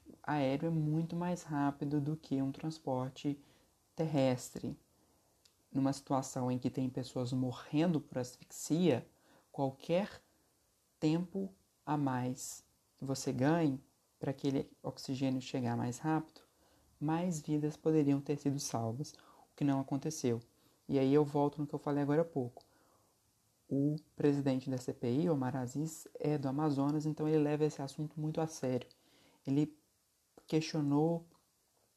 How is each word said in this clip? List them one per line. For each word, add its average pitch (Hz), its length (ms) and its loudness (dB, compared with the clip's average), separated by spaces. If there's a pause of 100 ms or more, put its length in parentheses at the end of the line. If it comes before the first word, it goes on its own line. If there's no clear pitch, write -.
(220)
aéreo 139 440 0
é 165 40 0
muito 160 440 0
mais 175 280 -4
rápido 143 580 0
do 147 160 -2
que 135 260 -2
um 135 80 0
transporte 139 880 -4 (560)
terrestre. 135 800 0 (960)
Numa 135 200 2
situação 131 580 -2
em 127 80 0
que 123 120 0
tem 127 200 -2
pessoas 127 420 -4
morrendo 143 680 0
por - 180 -8
asfixia, - 880 0 (440)
qualquer 165 720 -2 (800)
tempo 175 520 0 (320)
a 151 120 -2
mais 127 680 -2 (320)
que - 80 -12
você 135 280 -2
ganhe 139 500 2 (380)
para 139 100 -4
aquele 135 400 -2 (120)
oxigênio 131 580 -2
chegar 123 360 -2
mais 120 220 -4
rápido, 156 420 -2 (600)
mais 160 400 0
vidas 151 360 0
poderiam 147 440 4
ter 143 160 -2
sido 139 240 0
salvas, 117 520 -4
o - 440 -20
que - 80 -2
não 139 160 2
aconteceu. 135 600 -2 (480)
E 139 100 2
aí 135 140 4
eu 147 120 8
volto 143 340 0
no 147 80 -2
que 143 80 -10
eu 147 40 -4
falei 143 240 0
agora 147 200 2
há - 20 4
pouco. 131 380 -6 (1080)
O 143 280 2 (180)
presidente 139 560 2
da 131 80 -2
C 127 140 -6
P 120 180 -2
I, 156 200 2
Omar 131 260 0
Aziz, 139 500 -4 (140)
é 147 180 0
do 139 100 -2
Amazonas, 147 560 0
então 156 220 -2
ele 156 120 4
leva 147 260 2
esse 151 180 -2
assunto 151 380 -8
muito 156 200 -2
a 160 60 0
sério. 127 420 -4 (560)
Ele 147 320 2 (720)
questionou 156 800 2 (720)